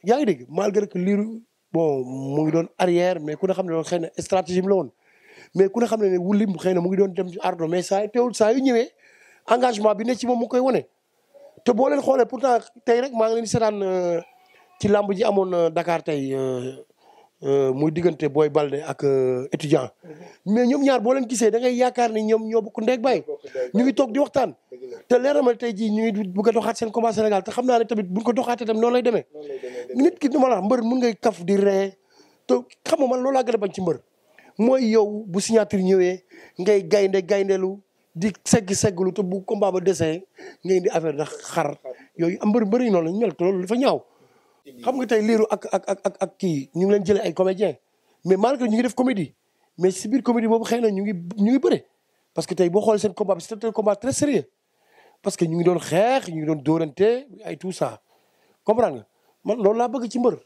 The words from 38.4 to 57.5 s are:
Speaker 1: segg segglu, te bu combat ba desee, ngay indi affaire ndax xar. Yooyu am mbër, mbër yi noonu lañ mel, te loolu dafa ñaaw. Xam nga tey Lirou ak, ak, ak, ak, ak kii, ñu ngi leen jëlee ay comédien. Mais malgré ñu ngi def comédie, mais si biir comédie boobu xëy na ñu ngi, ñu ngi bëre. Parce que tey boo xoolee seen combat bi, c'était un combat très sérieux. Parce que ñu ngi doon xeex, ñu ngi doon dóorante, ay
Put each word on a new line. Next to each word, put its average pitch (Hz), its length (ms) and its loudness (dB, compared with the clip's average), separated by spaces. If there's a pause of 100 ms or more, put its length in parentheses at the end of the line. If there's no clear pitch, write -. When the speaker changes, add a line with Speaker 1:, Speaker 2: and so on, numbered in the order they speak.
Speaker 1:
segg 196 280 0
segglu, 185 400 0
te 214 100 -4
bu 185 220 -4
combat 202 260 0
ba 185 100 -2
desee, 165 440 0 (400)
ngay 185 140 2
indi 180 100 0
affaire 160 260 -2
ndax 147 140 -4 (240)
xar. 147 240 -2 (400)
Yooyu 170 240 -2
am 214 80 -2
mbër, 226 160 2
mbër 220 180 0
yi 233 80 0
noonu 170 200 2
lañ 196 100 -6
mel, 196 160 -2
te 175 80 -2
loolu 190 160 0
dafa 190 160 -2
ñaaw. 226 240 2 (840)
Xam 262 140 -2
nga 254 100 -2
tey 214 160 2
Lirou 220 280 2
ak, 208 200 -4
ak, 190 180 -2
ak, 196 160 -4
ak, 190 160 -2
ak - 180 -6
kii, 151 360 -2
ñu 180 120 0
ngi 196 60 2
leen 202 120 2
jëlee 202 180 2
ay 175 120 -4
comédien. 185 420 0 (480)
Mais 185 140 2
malgré 247 280 0
ñu 214 100 0
ngi 247 60 0
def 247 120 -2
comédie, 247 400 -2 (440)
mais 185 120 2
si 202 180 -10
biir 240 140 0
comédie 233 260 0
boobu 226 160 2
xëy 233 160 -2
na 226 100 2
ñu 196 120 -2
ngi, 208 100 -4 (240)
ñu 208 160 2
ngi 269 60 2
bëre. 233 260 0 (480)
Parce 165 140 -6
que 185 80 -6
tey 175 160 2
boo 196 100 2
xoolee 214 180 2
seen 202 140 -2
combat 190 220 -2
bi, 170 80 -6
c'était 226 240 -10
un 220 60 -2
combat 208 220 0
très 254 180 -4
sérieux. 262 360 0 (720)
Parce - 140 -4
que 175 80 2
ñu 160 120 -2
ngi 175 80 0
doon 175 140 4
xeex, 214 500 0
ñu 165 120 -8
ngi 151 60 -4
doon 156 160 0
dóorante, 170 640 0 (180)
ay 170 140 -12